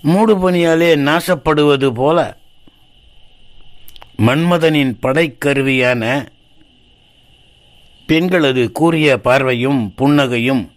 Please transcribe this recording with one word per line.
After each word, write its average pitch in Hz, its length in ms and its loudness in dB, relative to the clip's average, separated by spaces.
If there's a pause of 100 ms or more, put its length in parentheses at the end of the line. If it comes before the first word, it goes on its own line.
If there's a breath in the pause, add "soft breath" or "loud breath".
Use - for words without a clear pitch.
மூடு 208 340 2
பனியாலே 170 600 2
நாசப்படுவது 147 960 0
போல 147 440 -2 (1800)
மன்மதனின் 151 840 0
படைக்கருவியான 135 1300 -2 (1800)
பெண்களது 156 640 0
கூரிய 156 460 0
பார்வையும் 127 800 -2
புன்னகையும் 131 800 0